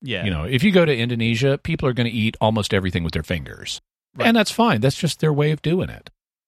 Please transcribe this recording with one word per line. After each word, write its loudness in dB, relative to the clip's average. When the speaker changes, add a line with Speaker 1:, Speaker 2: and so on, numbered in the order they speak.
Speaker 1:
Yeah. -6
Speaker 2:
You 0
know, -2
if 0
you 4
go 6
to 2
Indonesia, 0
people -4
are 0
gonna 0
eat -2
almost 0
everything 0
with -4
their -4
fingers. -8
Speaker 1:
Right. 2
Speaker 2:
And 6
that's 2
fine. 2
That's 2
just -4
their 0
way 0
of -4
doing -2
it. -16